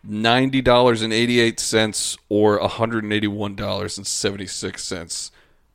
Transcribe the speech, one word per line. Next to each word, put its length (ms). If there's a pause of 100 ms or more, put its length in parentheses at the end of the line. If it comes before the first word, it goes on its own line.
ninety 600
dollars 400
and 100
eighty-eight 480
cents 560 (120)
or 300
a 100
hundred 360
and 80
eighty-one 440
dollars 420
and 80
seventy-six 760
cents 480 (440)